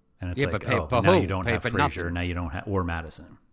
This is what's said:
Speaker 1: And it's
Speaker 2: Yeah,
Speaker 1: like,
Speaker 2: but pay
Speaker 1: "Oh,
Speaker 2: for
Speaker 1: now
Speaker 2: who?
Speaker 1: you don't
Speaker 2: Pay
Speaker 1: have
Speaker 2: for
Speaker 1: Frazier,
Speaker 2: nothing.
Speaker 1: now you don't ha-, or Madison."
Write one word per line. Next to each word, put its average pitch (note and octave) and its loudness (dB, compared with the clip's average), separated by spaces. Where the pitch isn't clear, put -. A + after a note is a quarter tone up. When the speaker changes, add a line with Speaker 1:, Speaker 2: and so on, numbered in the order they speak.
Speaker 1:
And F2+ -4
it's F2+ -4
Speaker 2:
Yeah, C#3 2
Speaker 1:
like, E2+ -2
Speaker 2:
but G2 -2
pay B2+ 2
Speaker 1:
"Oh, D#2+ -2
Speaker 2:
for A#2+ 2
Speaker 1:
now E3+ 6
Speaker 2:
who? F3+ 6
Speaker 1:
you F#2+ 0
don't F#2 0
Speaker 2:
Pay A#2+ 2
Speaker 1:
have - 0
Speaker 2:
for A#2+ 0
Speaker 1:
Frazier, F#2 0
Speaker 2:
nothing. E2+ -2
Speaker 1:
now E2+ 0
you F2 -2
don't E2+ -4
ha-, - -6
or G2 0
Madison." E2 -6